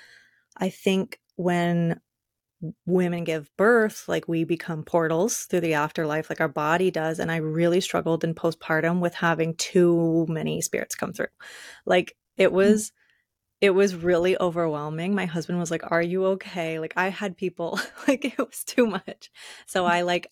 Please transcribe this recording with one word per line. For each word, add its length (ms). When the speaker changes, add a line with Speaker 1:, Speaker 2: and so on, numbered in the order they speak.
Speaker 1:
I 120
think 500
when 640
women 400
give 320
birth, 500
like, 200
we 180
become 380
portals 600
through 180
the 140
afterlife, 540
like 120
our 60
body 440
does. 280
And 120
I 60
really 440
struggled 420
in 100
postpartum 680
with 140
having 400
too 760
many 320
spirits 340
come 180
through. 140
Like, 300
it 120
Speaker 2:
Mm. 40
Speaker 1:
was, 380
it 100
was 240
really 440
overwhelming. 760
My 100
husband 340
was 120
like, 200
"Are 100
you 260
okay?" 520
Like, 180
I 120
had 280
people, 420
<laughs> 140
like, 180
it 120
was 280
too 220
much. 440
So 180
I, 160
like, 300